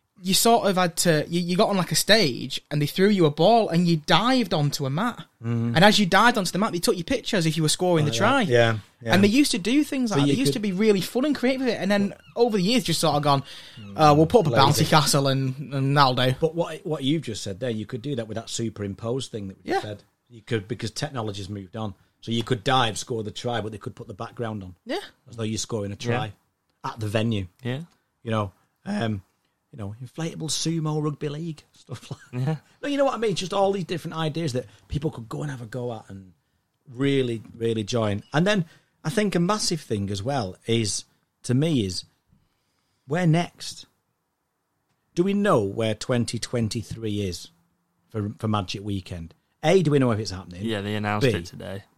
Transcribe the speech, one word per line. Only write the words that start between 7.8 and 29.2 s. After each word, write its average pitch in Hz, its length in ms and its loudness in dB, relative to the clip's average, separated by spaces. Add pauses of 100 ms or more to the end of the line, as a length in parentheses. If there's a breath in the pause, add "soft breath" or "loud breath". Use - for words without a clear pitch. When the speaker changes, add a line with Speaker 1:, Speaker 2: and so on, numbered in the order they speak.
Speaker 2:
Like 147 100 0
Speaker 1:
the 120 40 -2
Speaker 2:
that. 190 80 4
Speaker 1:
try. 262 160 4
Speaker 2:
Yeah, 117 360 4 (220)
yeah. 117 140 0
Speaker 1:
And 190 80 6
they 202 60 6
used 269 240 4
to 247 60 -2
do 247 260 2
things 262 260 -2
Speaker 2:
So 190 60 0
Speaker 1:
like 143 80 4
that. 143 60 4
Speaker 2:
you 151 40 4
Speaker 1:
They 226 60 0
used 262 140 2
Speaker 2:
could - 0 -
Speaker 1:
to 214 140 -2
be 190 40 -2
really 202 280 4
fun 254 240 -2
and 302 120 0
creative 262 240 0
with 262 80 0
it. 196 120 -2
And 185 80 -2
then 202 260 0 (200)
over 233 220 2
the 185 80 2
years, 233 180 2
just 165 160 -2
sort 151 160 2
of 143 80 2
gone, 139 220 4 (360 loud breath)
Speaker 2:
Mm. 101 160 -16
Speaker 1:
"Uh, 151 200 8
we'll 120 100 8
put 240 180 6
up 120 80 2
a 120 40 4
Speaker 2:
Lazy. 143 280 6
Speaker 1:
bouncy - 60 -2
castle 147 380 4
and, 135 440 -2
and 139 240 0
that'll 135 180 6
do." 127 260 2
Speaker 2:
But 160 160 0
what, 160 280 -6
what 151 200 -4
you've 151 180 0
just - 220 -8
said 98 160 -8
there, 127 100 -4
you 107 160 -6
could 117 160 -10
do 143 140 -6
that 113 100 -6
with 107 80 -12
that - 160 -10
superimposed 113 800 -6
thing 101 160 -10
that 98 180 -16
we - 60 -8
Speaker 1:
Yeah. 370 120 0
Speaker 2:
said. 104 200 -12 (260)
You 117 140 -20
could, 107 240 -4
because 110 240 -8
technology's 107 580 -8
moved 101 280 -12
on. 110 180 -8 (280)
So 113 100 -6
you 117 100 0
could 117 220 -4
dive, 123 340 2
score 113 240 -6
the 104 80 -8
try, 120 300 -6
but 107 100 -8
they 107 80 -14
could - 160 -12
put 113 140 -18
the 110 60 -14
background 110 500 -10
on. 90 100 -16 (100)
Speaker 1:
Yeah. 269 140 -6 (320)
Speaker 2:
As 113 60 -16
though 113 80 -6
you're 107 140 -4
scoring 104 340 -6
a 101 60 -10
Speaker 3:
Yeah. 120 180 -2
Speaker 2:
try 107 160 -6 (520)
at 135 140 -8
the 110 80 -6
venue. 107 400 0 (160)
Speaker 3:
Yeah. 127 200 -6 (420)
Speaker 2:
You 113 80 -4
know, 104 200 -2 (320)
um, 117 380 -4 (500)